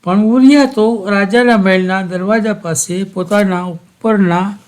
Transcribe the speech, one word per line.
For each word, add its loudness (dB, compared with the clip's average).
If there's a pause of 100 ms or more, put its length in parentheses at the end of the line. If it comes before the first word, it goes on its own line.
પણ 0
ઉરિયા 4
તો -2
રાજાના 2
મહેલના 0
દરવાજા -2
પાસે -6
પોતાના -2
ઉપરના -2 (100)